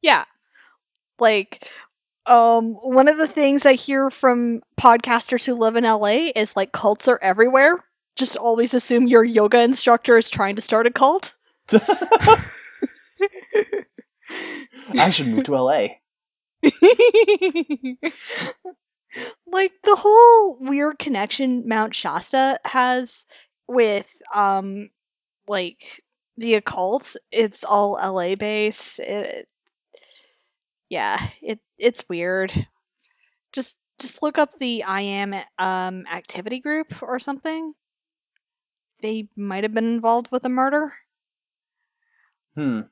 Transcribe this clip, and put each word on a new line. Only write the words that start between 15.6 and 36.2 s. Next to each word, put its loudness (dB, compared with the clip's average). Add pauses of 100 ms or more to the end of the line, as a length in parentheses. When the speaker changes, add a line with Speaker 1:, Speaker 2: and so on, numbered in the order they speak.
Speaker 2:
A. -2 (640)
Speaker 1:
<laughs> 2 (1500)
Like, -2 (100)
the 6
whole 6
weird -4
connection -4
Mount -2
Shasta -2
has -2 (420)
with, -2 (120)
um, -2 (580)
like, -10 (340)
the -2
occult, -6 (160)
it's -2
all 0
L -6
A -4
based. -6
It, -10 (1400)
yeah, -6 (220)
it, -10 (180)
it's -4
weird. -6 (840)
Just, -12 (220)
just -12
look -4
up -2
the -6
I -6
Am, -8 (220)
um, -6
activity -12